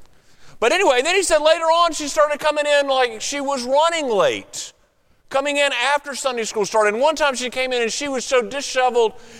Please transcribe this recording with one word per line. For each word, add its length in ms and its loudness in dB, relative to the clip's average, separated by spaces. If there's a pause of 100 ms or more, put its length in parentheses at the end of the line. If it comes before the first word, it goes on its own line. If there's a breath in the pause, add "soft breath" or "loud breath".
(580 soft breath)
But 140 2
anyway, 300 2
then 140 0
he 80 2
said 180 2
later 240 2
on 260 4
she 160 -8
started 320 0
coming 260 0
in 220 2
like 320 0
she 220 -6
was 220 -4
running 440 0
late, 640 -2 (560)
coming 300 -2
in 160 2
after 420 -2
Sunday 300 -4
school 200 -2
started. 280 2
And 100 -2
one 140 2
time 180 0
she 140 -6
came 240 -4
in 80 0
and 100 -2
she 160 -6
was 160 -4
so 180 2
disheveled 760 0 (200 loud breath)